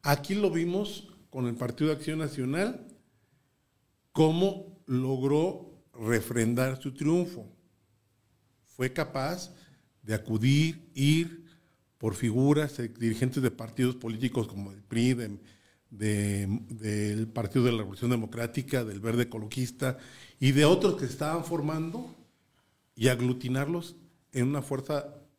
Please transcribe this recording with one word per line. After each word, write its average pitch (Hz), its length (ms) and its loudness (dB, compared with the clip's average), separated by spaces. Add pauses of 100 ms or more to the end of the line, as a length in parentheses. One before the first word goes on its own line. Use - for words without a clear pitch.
aquí 147 320 0
lo 202 160 2
vimos 175 580 -4 (220)
con 127 160 -4
el 117 80 -4
Partido 123 340 -2
de 151 60 2
Acción 156 240 -6
Nacional, 147 680 -2 (1200)
cómo 170 760 2
logró 135 880 0 (200)
refrendar 120 880 0
su 131 140 -8
triunfo. 160 540 0 (1300)
Fue 131 180 -2
capaz 151 580 -4 (520)
de 110 100 -2
acudir, 131 800 2
ir 156 520 2 (520)
por 110 160 -2
figuras, 135 680 2
eh, 120 80 -4
dirigentes 120 540 0
de 127 80 2
partidos 123 460 -2
políticos 117 520 -2
como 101 240 -10
el 101 120 -20
pri, 120 320 2
de 107 240 -8 (500)
de, 104 580 0 (220)
del 104 580 -2
Partido 117 380 0
de 123 60 4
la 113 80 0
Revolución 104 320 -4
Democrática, 117 720 -2
del 101 160 -8
Verde 113 240 2
Ecologista 120 720 -4 (420)
y 135 120 6
de 143 140 8
otros 180 300 6
que - 100 -4
se 127 80 -6
estaban 160 320 -4
formando 165 680 -4 (840)
y 113 120 4
aglutinarlos 127 880 0 (360)
en 127 160 2
una 143 140 0
fuerza 139 540 -4 (240)